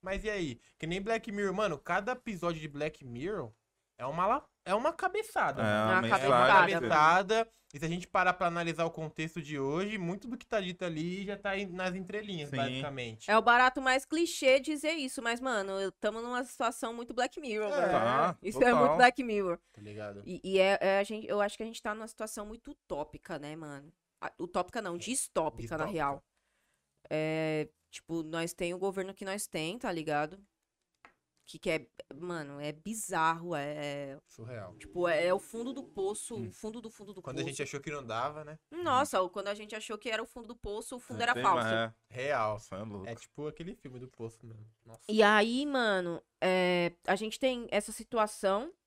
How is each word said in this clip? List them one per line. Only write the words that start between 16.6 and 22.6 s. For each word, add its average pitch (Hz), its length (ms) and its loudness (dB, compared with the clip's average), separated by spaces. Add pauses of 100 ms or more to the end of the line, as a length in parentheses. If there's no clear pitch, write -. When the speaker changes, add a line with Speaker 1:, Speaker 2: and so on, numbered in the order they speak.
Speaker 3:
muito 240 200 -10
Black 247 260 0
Mirror, 214 320 -2
Speaker 1:
É. - 80 0
Speaker 3:
velho. 180 120 4
Speaker 2:
Tá, 139 500 4
Speaker 3:
Isso - 200 -4
é 247 100 8
Speaker 2:
total. - 160 6
Speaker 3:
muito 156 100 4
Black 247 260 8
Mirror. 202 340 0 (140)
Speaker 1:
Tá - 100 -20
ligado? 104 440 -10
Speaker 3:
E, - 180 -10
e 190 160 2
é, 190 220 6
é 196 180 4
a 202 40 2
gente, 214 240 -6
eu 208 120 0
acho 202 160 0
que - 80 -10
a - 20 -6
gente 226 160 -12
tá 214 140 -4
numa 220 140 -12
situação 214 360 -10
muito 226 260 -16